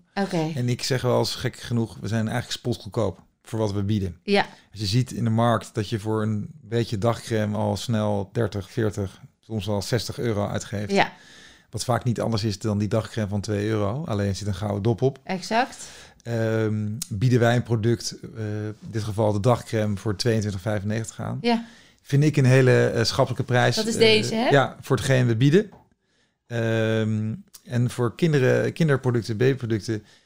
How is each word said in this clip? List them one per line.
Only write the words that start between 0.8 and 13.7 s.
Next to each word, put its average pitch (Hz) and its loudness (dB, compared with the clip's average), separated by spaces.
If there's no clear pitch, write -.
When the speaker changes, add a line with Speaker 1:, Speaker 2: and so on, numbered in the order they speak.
Speaker 2:
zeg 127 0
wel 120 2
eens, 117 -2
gek 120 -6
genoeg, 117 -4
we 110 -8
zijn 110 0
eigenlijk 120 -4
spotgoedkoop 104 -4
voor 117 -6
wat 107 0
we 101 -2
bieden. 98 -2
Speaker 1:
Ja. - 2
Speaker 2:
Als 98 -14
je 107 -4
ziet 120 0
in - -4
de 113 0
markt 113 2
dat 107 -4
je 113 -4
voor 110 -2
een 107 -4
beetje 113 -2
dagcrème 107 -2
al 104 0
snel 104 -2
dertig, 104 -4
veertig, 104 -4
soms 110 -8
wel 104 -2
zestig - -4
euro 101 -2
uitgeeft. 101 -6
Speaker 1:
Ja. 196 2
Speaker 2:
Wat - -8
vaak 117 0
niet 113 -2
anders 107 -2
is 110 -2
dan 104 0
die 104 0
dagcrème 107 -2
van 101 -2
twee 101 -2
euro. 110 -2